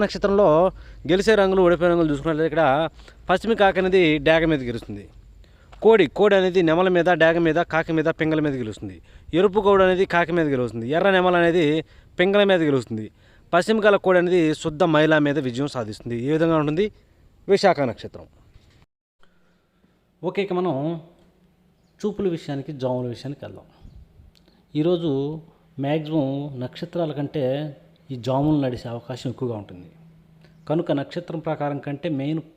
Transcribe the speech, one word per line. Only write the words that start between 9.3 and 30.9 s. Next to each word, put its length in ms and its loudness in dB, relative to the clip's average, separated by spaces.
ఎరుపు 280 2
గౌడు 200 6
అనేది 280 0
కాకి 240 0
మీద 160 0
గెలుస్తుంది. 320 -6
ఎర్ర 200 2
నెమల 240 2
అనేది 240 2
పింగళ 320 2
మీద 180 2
గెలుస్తుంది. 360 -2
పశ్చిమ 320 2
కాల 220 4
కోడి 160 4
అనేది 180 2
శుద్ధ 200 -2
మహిళ 180 4
మీద 100 0
విజయం 260 -4
సాధిస్తుంది. 420 -8
ఈ 80 -2
విధంగా 280 2
ఉంటుంది 240 -2
విశాఖ 320 2
నక్షత్రం. 360 -16
ఓకే, 240 -6
ఇక 80 -6
మనం 200 -2
చూపుల 260 -4
విషయానికి, 340 -10
జాముల 260 -4
విషయానికి 360 -12
వెళ్దాం. 220 -18
ఈరోజు 360 -2
మ్యాక్సిమం 520 -2
నక్షత్రాల 560 -8
కంటే 260 -6
ఈ 60 -10
జాములు 360 0
నడిచే 260 -6
అవకాశం 400 -10
ఎక్కువగా 320 -8
ఉంటుంది. 280 -20
కనుక 320 -2